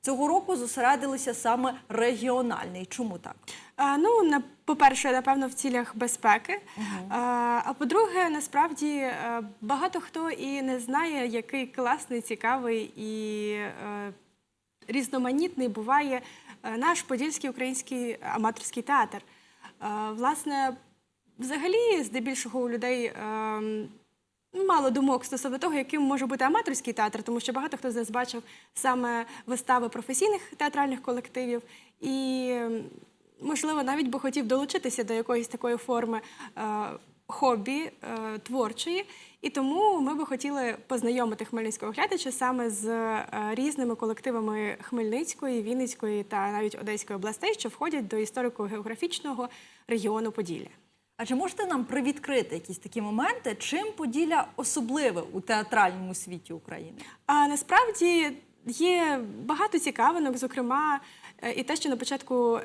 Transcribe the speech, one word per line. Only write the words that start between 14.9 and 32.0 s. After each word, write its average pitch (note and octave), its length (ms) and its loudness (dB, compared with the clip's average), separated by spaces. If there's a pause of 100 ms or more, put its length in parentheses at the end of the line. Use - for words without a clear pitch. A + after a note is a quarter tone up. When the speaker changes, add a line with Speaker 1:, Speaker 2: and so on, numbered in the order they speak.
Speaker 2:
буває, B3+ 520 2 (420)
е, A3+ 140 -6
наш E4+ 260 2
Подільський C4+ 480 -2
український B3+ 680 -4 (180)
аматорський A3 480 -2
театр. A#3+ 400 2 (600)
Е, - 40 -6 (260)
власне, C4+ 640 0 (600)
взагалі, E4+ 640 2
здебільшого B3 580 -2
у B3 80 0
людей, A#3+ 440 0 (100)
ем, G#3+ 680 -2 (640)
мало F4 360 4
думок C4+ 340 4
стосовно C4 340 -4
того, E4 160 0
яким C#4+ 280 0
може C4+ 240 2
бути C4 180 2
аматорський C#4+ 480 2
театр, G#3+ 300 0
тому A#3 180 -2
що B3 120 -4
багато C4+ 240 -2
хто B3+ 140 -4
з A3+ 60 -2
нас A3+ 140 -2
бачив B3 320 -4 (320)
саме A#3+ 500 0 (220)
вистави A#3+ 420 2
професійних F#4 680 0
театральних C#4+ 460 0
колективів B3 600 -4 (380)